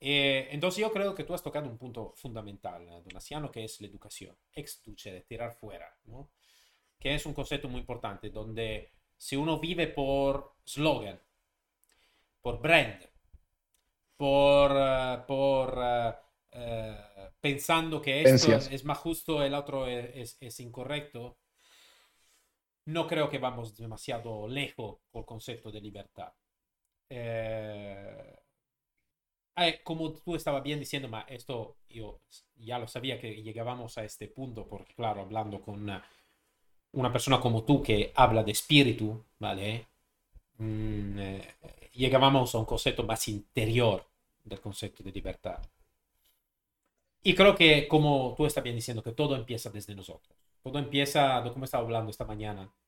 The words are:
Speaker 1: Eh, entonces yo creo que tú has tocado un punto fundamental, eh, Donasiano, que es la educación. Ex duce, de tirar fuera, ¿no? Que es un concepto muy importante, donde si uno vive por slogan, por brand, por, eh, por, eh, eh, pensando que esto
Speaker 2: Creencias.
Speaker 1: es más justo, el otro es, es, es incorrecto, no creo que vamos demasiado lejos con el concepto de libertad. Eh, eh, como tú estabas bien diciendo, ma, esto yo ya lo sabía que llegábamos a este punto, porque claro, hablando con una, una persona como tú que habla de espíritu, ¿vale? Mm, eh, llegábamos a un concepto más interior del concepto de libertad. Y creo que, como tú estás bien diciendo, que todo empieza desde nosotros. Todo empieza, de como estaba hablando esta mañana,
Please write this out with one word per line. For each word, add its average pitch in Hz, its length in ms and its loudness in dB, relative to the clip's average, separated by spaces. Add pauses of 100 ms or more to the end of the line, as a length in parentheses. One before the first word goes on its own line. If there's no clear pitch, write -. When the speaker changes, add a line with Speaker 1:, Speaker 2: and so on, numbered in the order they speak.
Speaker 1:
Eh, 139 500 2
entonces 180 300 -2
yo 220 120 0
creo 196 220 -2
que 147 100 -8
tú 170 100 -8
has 170 80 -8
tocado 147 260 -6
un 113 100 -14
punto 117 380 -12
fundamental, 101 720 -12
eh, 85 160 -20
Donasiano, 135 460 -10
que 113 140 -10
es - 160 -14
la 104 80 -12
educación. 95 480 -18 (160)
Ex - 300 -14
duce, 104 300 -16
de 92 100 -16
tirar 117 320 -10
fuera, 87 500 -18
¿no? 123 260 -20 (680)
Que 139 180 -4
es 147 100 -6
un 143 80 -8
concepto 139 340 -6
muy 123 120 -8
importante, 110 500 -10
donde 107 640 -8 (240)
si - 200 -8
uno 156 240 0
vive 165 280 -2
por 139 760 -2
slogan, 120 560 -2 (1200)
por 113 180 -4
brand, 147 400 4 (1160)
por, 143 600 8
eh, 131 500 2
por, 135 560 2
eh, 120 320 0 (380)
eh, 107 800 -10 (100)
pensando 156 600 0
que 143 220 0
esto 131 260 10
Speaker 2:
Creencias. 113 220 6
Speaker 1:
es 131 140 -8
más 147 140 -4
justo, 165 440 -2
el 139 120 2
otro 139 320 -4
es, 123 280 -6
es, 120 260 -14
es 123 200 -14
incorrecto, 123 800 -10 (1500)
no 160 200 -2
creo 156 220 2
que 139 100 -4
vamos 120 380 -4
demasiado 113 720 -8
lejos 131 500 -6 (120)
con 113 100 -12
el - 60 -14
concepto 113 440 -12
de 107 100 -14
libertad. 101 520 -16 (760)
Eh, 107 1300 -8 (1200)
eh, 170 280 2
como 160 280 -4
tú 170 220 -8
estabas 143 280 -2
bien 147 160 -4
diciendo, 135 300 -6
ma, 110 200 -10
esto 120 480 -10 (120)
yo 110 320 -16 (360)
ya 117 220 -8
lo 117 100 -6
sabía 123 320 -6
que 107 220 -12
llegábamos 113 560 -8
a 107 60 -8
este 107 240 -12
punto, 120 380 -12
porque 95 280 -16
claro, 107 280 -4
hablando 104 380 -6
con 101 220 -10
una, 95 200 -8 (880)
una 123 200 0
persona 131 280 2
como 113 240 2
tú 143 180 6
que 104 340 2
habla 110 280 6
de 104 80 0
espíritu, 117 720 4 (160)
¿vale? 104 460 -4 (720)
Mm, 107 600 -4
eh, 98 340 -10 (400)
llegábamos 131 600 4
a 117 40 0
un 110 80 0
concepto 117 380 -2
más 110 240 -2
interior 113 800 0 (380)
del 101 160 -14
concepto - 440 -12
de 95 80 -12
libertad. 92 480 -8 (1600)
Y 180 120 6
creo 196 200 10
que, 151 340 8
como 143 480 4
tú 151 100 2
estás 135 180 0
bien 120 120 -4
diciendo, 117 260 -6
que 117 100 -8
todo 139 240 0
empieza 113 340 -8
desde 104 240 -12
nosotros. 92 420 -16 (260)
Todo 131 160 -6
empieza, 139 640 4
de 120 100 -6
como 131 120 -8
estaba 123 200 -2
hablando 113 260 -2
esta 113 140 -10
mañana, 107 480 -8 (160)